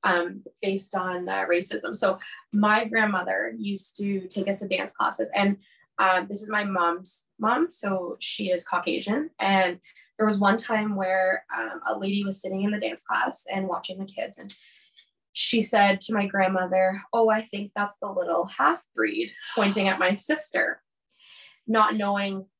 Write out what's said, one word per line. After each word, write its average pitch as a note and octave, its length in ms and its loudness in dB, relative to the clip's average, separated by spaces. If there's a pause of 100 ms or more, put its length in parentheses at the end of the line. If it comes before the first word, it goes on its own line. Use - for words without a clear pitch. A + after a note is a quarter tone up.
um, F#3 400 0 (180)
based G3 340 -2
on, F#3 340 -2
uh, G3 200 -2
racism. F#3 460 -2
So F#3+ 240 2 (320)
my G#3+ 340 4
grandmother G#3 720 0
used G3+ 400 -6
to G3+ 300 -2
take F#3+ 220 -4
us G3 100 -2
to G3+ 80 -6
dance F#3+ 260 -4
classes, - 400 -2
and, G3+ 240 2 (400)
um, F#3 300 2
this G3+ 140 -6
is G#3+ 80 -10
my G#3 160 -2
mom's F3+ 640 -2 (120)
mom. B3+ 320 2
So F#3+ 480 -4
she G3 320 -4
is F3 160 0
Caucasian. G3 600 -2 (100)
And F#3+ 400 2 (380)
there G#3+ 80 2
was G#3 140 2
one G3+ 180 6
time G#3+ 380 -2
where, F#3+ 500 2 (100)
um, - 320 -6
a - 100 -2
lady G3+ 260 -2
was G3 180 -4
sitting F#3+ 220 -2
in G#3 80 2
the G#3 80 -2
dance - 240 -6
class - 480 -2
and F#3+ 160 -2
watching F3+ 300 -6
the G3 80 -8
kids. G3+ 320 -8
And G3+ 160 -14 (760)
she - 300 2
said G3+ 400 6
to A3 120 -4
my G3+ 140 0
grandmother, F#3+ 760 2 (120)
"Oh, A3+ 160 4
I A3 120 4
think G3+ 320 -8
that's G3+ 240 -4
the G3+ 140 -8
little E3+ 340 0
half-breed," A#3 880 0 (220)
pointing G3 320 2
at F#3+ 120 2
my F#3 140 4
sister, - 680 -2 (840)
not A3 300 4
knowing G3+ 500 0 (140)